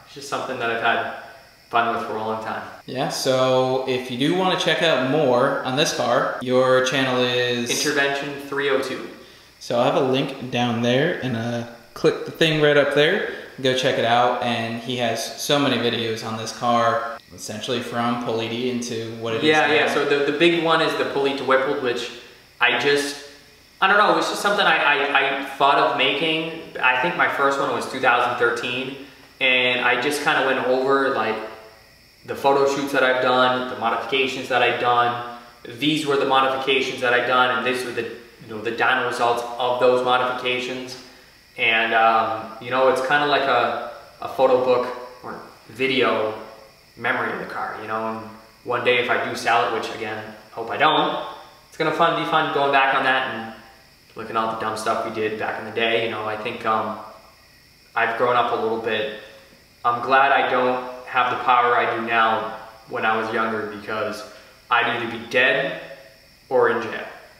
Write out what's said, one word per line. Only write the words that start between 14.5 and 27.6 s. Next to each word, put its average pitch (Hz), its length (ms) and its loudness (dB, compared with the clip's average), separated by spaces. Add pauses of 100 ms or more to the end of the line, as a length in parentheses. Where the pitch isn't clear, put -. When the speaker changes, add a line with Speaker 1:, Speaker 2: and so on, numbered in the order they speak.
Speaker 2:
he 123 160 -6
has 117 440 -4
so 147 160 2
many 123 200 2
videos 113 460 -2
on 110 120 -6
this 110 160 -8
car, 117 680 0 (160)
essentially 113 460 -6
from 120 440 -2
Politi 117 460 -2
into 117 460 -6
what 113 160 -6
it 113 60 -2
is 143 60 -2
Speaker 1:
Yeah, 156 220 4
Speaker 2:
now. 147 60 2
Speaker 1:
yeah, 143 220 2
so 143 100 2
the, 143 260 2
the 143 80 -4
big 165 240 4
one 160 200 2
is 147 140 0
the 127 80 -2
Politi 139 340 0
to 127 60 -6
Whippled, 131 380 2
which 120 280 -2 (500)
I 120 180 2
just 143 460 0 (560)
I 190 80 4
don't 202 100 4
know, 185 180 4
it's 165 140 -2
just 214 100 -6
something 202 240 0
I, 165 140 4
I, 139 640 2
I - 40 -6
thought - 340 2
of - 200 2
making. 160 840 -2
I 127 200 2
think 175 140 -2
my 135 120 2
first 139 320 0